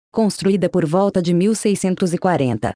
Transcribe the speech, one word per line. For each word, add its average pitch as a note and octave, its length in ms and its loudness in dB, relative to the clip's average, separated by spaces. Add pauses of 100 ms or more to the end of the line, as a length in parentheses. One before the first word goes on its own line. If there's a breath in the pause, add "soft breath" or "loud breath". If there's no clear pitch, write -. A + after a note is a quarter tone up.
(120)
construída G3 580 0
por E3+ 160 0
volta F#3+ 360 0
de F3 120 0
mil F#3+ 200 2
seiscentos F#3 600 -2
e F3+ 40 -2
quarenta. C3 580 0